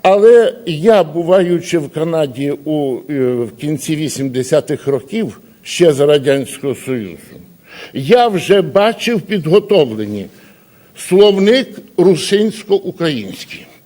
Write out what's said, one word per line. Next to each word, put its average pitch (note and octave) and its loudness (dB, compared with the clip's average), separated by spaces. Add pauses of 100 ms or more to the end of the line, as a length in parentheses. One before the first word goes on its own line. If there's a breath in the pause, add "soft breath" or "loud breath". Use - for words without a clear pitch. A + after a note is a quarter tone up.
Але G#3+ 6 (100)
я, F3+ 2
буваючи E3+ 0
в C#3+ -4
Канаді D3 -4 (120)
у, D3 -2 (120)
е, C3 0
в A#2+ -4
кінці D3+ -4
вісімдесятих C#3 -4
років, C#3 -6 (220 soft breath)
ще E3+ 2
за C#3+ 2
Радянського C#3 0
Союзу, F#2+ -10 (560 loud breath)
я A3+ 0
вже F#3+ -2
бачив G#3 -2
підготовлені C#3 0 (720 soft breath)
словник G3+ 4 (300)
русинсько-український. F3 -2 (200)